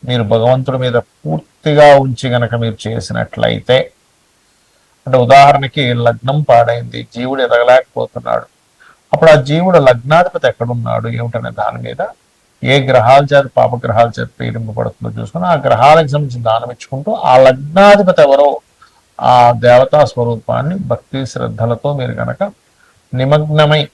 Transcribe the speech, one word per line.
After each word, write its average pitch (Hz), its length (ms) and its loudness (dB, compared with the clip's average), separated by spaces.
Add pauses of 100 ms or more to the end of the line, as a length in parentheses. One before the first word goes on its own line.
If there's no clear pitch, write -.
మీరు 123 160 -2 (100)
భగవంతుడి 127 520 0
మీద 120 120 -2 (240)
పూర్తిగా 151 640 0 (160)
ఉంచి 131 300 -6
గనక 120 300 -4
మీరు 113 220 -6
చేసినట్లయితే, 113 920 -4 (1300)
అంటే 131 200 0
ఉదాహరణకి 139 580 4 (220)
లగ్నం 120 320 -2 (120)
పాడైంది, 117 500 0 (160)
జీవుడు 127 320 -6
ఎదగలేకపోతున్నాడు, 120 960 -2 (680)
అప్పుడు 156 200 2
ఆ 151 40 4 (120)
జీవుడు 175 300 2 (100)
లగ్నాధిపతి 147 640 0
ఎక్కడున్నాడు 117 560 -6 (100)
ఏమిటనే 117 340 -8 (100)
దాని 110 240 -8
మీద, 123 160 -12 (720)
ఏ - 20 2 (140)
గ్రహాల 131 420 4
చేత, 139 140 2 (140)
పాపగ్రహాల 120 560 0
చేత 117 140 -10 (100)
పీడింపబడుతుందో 117 800 -10
చూసుకుని 113 360 -8
ఆ - 20 2 (100)
గ్రహాలకు 139 480 4
సంబంధించిన 131 380 -6
దానం 117 240 -4
ఇచ్చుకుంటూ, 143 360 -10 (200)
ఆ - 20 6 (140)
లగ్నాధిపతి 180 800 4
ఎవరో 139 220 4 (840)
ఆ - 20 4 (300)
దేవతా 131 360 4 (100)
స్వరూపాన్ని 120 640 -4 (160)
భక్తి 127 280 -8 (140)
శ్రద్ధలతో 117 680 -6
మీరు 123 220 -8
గనక 120 220 -6 (760)
నిమగ్నమై 151 600 0 (120)